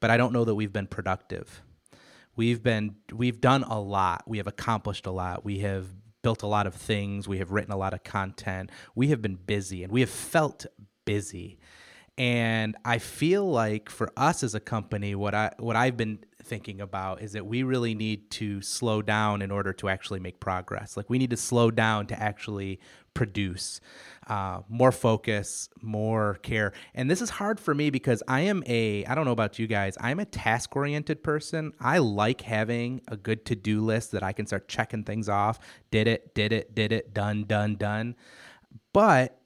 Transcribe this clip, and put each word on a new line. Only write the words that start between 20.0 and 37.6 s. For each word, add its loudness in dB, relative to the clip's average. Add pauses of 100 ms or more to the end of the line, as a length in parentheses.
make -10
progress. -6
Like, -6
we 2
need 2
to 0
slow 4
down 2
to -8
actually -4 (340)
produce, -2 (460)
uh, -4
more 6
focus, 0 (120)
more 0
care. 0 (200)
And -2
this 2
is -4
hard -2
for 0
me 2
because 2
I 2
am 2
a, 0
I -2
don't 0
know 2
about 0
you -2
guys, 0
I'm -2
a -6
task-oriented -2
person. -4
I 4
like 2
having -2
a -8
good -4
to-do 0
list 0
that -2
I -2
can -4
start -4
checking -4
things -4
off. 2 (320)
Did 4
it, 0
did 2
it, -4
did 2
it, -2
done, 0
done, 2